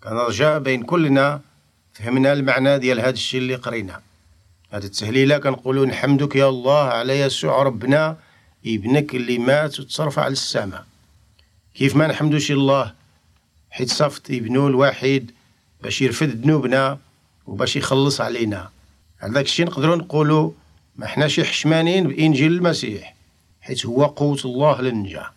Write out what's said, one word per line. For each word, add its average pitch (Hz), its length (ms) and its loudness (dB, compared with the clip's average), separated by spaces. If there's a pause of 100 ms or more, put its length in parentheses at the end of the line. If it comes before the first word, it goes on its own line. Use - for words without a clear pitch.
كنرجع 120 540 0
بين 131 260 -2
كلنا 143 580 2 (520)
فهمنا 131 400 2
المعنى 135 460 2
ديال 127 200 0
هاد 127 140 0
الشيء 127 280 -4
اللي 127 140 -4
قرينا. 113 460 -10 (720)
هاد 104 120 -8
التهليلة 127 540 0
كنقولوا: 135 480 0
"نحمدك 139 500 0
يا 135 140 4
الله 131 340 2
على 127 360 0
يسوع 139 440 0
ربنا، 139 540 0 (480)
ابنك 123 500 -2
اللي 123 220 -4
مات 139 420 0
وترفع 143 480 -4
للسماء". 107 580 -6 (920)
كيف 139 200 0
ما 156 120 4
نحمدوش 147 440 0
الله 135 420 0 (760)
حيت 123 180 -6
صفت - 420 -2
ابنه 127 360 0
الوحيد 135 640 2 (520)
باش 110 180 -4
يرفد 120 420 0
ذنوبنا 135 560 2 (480)
وباش 101 280 -4
يخلص 139 460 0
علينا. 110 480 -4 (520)
على 101 120 -8
داك 139 120 0
الشيء 165 200 0
نقدروا 160 300 0
نقولوا: 156 560 2 (440)
"ما 110 120 -12
حناش 143 320 0
حشمانين 165 680 2
بإنجيل 156 460 4
المسيح، 160 600 -2 (460)
حيت 127 240 -8
هو 127 200 2
قوة 143 400 0
الله 131 360 2
للنجاة". 101 560 -4